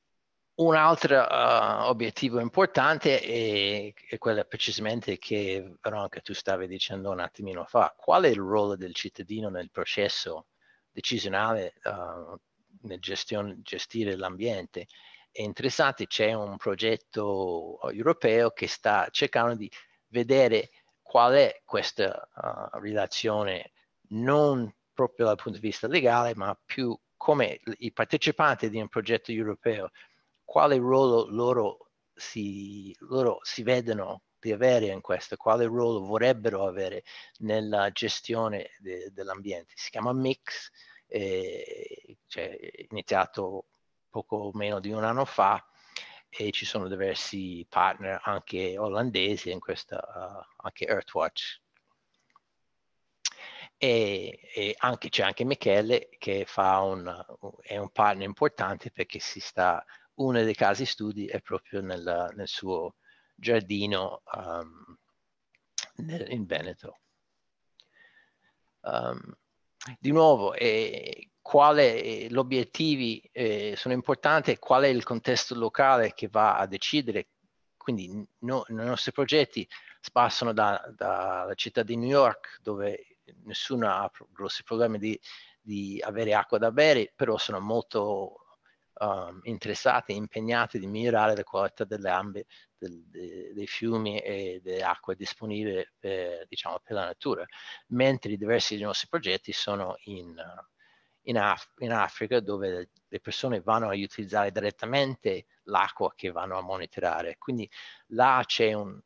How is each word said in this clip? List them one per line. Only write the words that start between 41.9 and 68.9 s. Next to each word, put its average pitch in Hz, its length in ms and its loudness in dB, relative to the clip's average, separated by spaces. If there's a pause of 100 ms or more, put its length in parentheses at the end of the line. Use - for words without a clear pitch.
cioè, - 320 -10
è - 320 -18
iniziato 95 760 -2 (440)
poco 104 460 -6
meno 104 240 -4
di 98 120 -6
un 110 120 -2
anno 120 220 0
fa 98 380 2 (680)
e 104 200 -6
ci - 160 -4
sono 98 220 -4
diversi 95 800 -6
partner 95 540 0
anche 95 520 -4
olandesi 101 760 0
in 92 80 -8
questa, - 400 -8
uh, 90 640 -14
anche - 240 -6
Earthwatch. - 720 -4 (2250)
E, 101 600 2 (140)
e 104 260 -2
anche, 120 300 -2
c'è - 140 0
anche 98 220 -2
Michele 117 720 2
che 98 300 -4
fa 95 320 2
un, 90 460 -4 (360)
è 104 160 -10
un 101 140 -8
partner 101 360 2
importante 101 640 -2
perché - 280 -8
si - 200 -10
sta, 90 440 0 (360)
uno 127 240 2
dei 110 100 2
casi 104 320 2
studi 104 420 -6
è 98 120 -6
proprio - 420 -6
nel, 87 540 -4
nel 95 120 -8
suo 90 480 -4 (380)
giardino, 101 880 0 (120)
um, 85 640 -10 (960)
nel, 160 340 -10
in 117 160 -6
Veneto. 85 540 -8 (1800)
Um, 60 520 -4 (640)